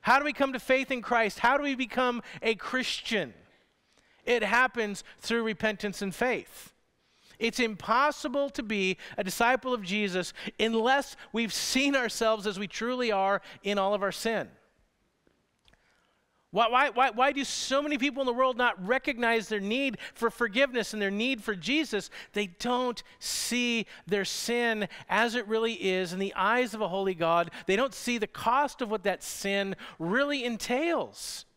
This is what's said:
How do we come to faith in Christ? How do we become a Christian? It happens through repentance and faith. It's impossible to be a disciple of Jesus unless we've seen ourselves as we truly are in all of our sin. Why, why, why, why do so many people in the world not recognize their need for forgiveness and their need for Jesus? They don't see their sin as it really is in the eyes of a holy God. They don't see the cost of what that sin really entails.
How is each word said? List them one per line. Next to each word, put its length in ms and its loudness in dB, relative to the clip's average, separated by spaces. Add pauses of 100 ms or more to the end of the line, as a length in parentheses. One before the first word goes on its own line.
How 180 6
do 80 2
we 80 -2
come 180 0
to 60 -6
faith 320 2
in 100 -2
Christ? 380 0
How 180 4
do 60 0
we 120 0
become 480 -2 (200)
a 120 2
Christian? 800 -4 (920)
It 160 2
happens 600 2 (180)
through 240 0
repentance 580 -2
and 120 -4
faith. 580 -4 (680)
It's 200 -2
impossible 920 0
to 120 -6
be 340 0 (220)
a 60 -2
disciple 500 2
of 80 -4
Jesus 500 -2 (280)
unless 560 2 (160)
we've 200 -2
seen 440 2
ourselves 500 0
as 120 -4
we 100 -4
truly 420 -2
are 320 2 (200)
in 160 0
all 140 2
of 100 0
our 100 0
sin. 360 -2 (2000)
Why, 160 4
why, 220 6
why, 200 4
why 220 4
do 100 -2
so 400 0
many 160 0
people 240 0
in 40 0
the 60 0
world 240 2
not 300 0
recognize 640 0
their 100 -2
need 400 -2 (160)
for 160 0
forgiveness 640 0
and 100 -4
their 80 0
need 320 -2
for 140 -4
Jesus? 520 -2 (240)
They 140 -2
don't 560 -2 (160)
see 680 -2 (200)
their 180 0
sin 600 0 (220)
as 260 4
it 140 -2
really 240 0
is 400 0
in 80 -4
the 160 -2
eyes 360 2
of 80 -8
a 60 0
holy 280 0
God. 360 2 (160)
They 80 4
don't 180 2
see 260 -2
the 100 -2
cost 520 0
of 120 -2
what 100 -4
that 220 -2
sin 500 -2 (240)
really 460 0
entails. 1000 -2 (120)